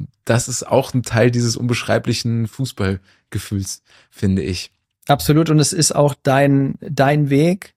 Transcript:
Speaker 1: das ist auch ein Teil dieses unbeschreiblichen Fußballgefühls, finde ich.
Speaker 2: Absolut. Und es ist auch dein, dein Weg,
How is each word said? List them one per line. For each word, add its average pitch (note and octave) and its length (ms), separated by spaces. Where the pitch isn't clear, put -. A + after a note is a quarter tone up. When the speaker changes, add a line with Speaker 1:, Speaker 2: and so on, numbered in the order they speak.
Speaker 1:
das A#2+ 240
ist - 180
auch - 280
ein B2 100
Teil A#2 280
dieses A#2 260
unbeschreiblichen A#2 880
Fußballgefühls, - 1400
finde F#2+ 320
ich. F2+ 300
Speaker 2:
Absolut. D3+ 420
Und D#3 100
es C#3 140
ist - 200
auch C#3+ 300
dein, C#3 560
dein C#3+ 500
Weg, D#3+ 480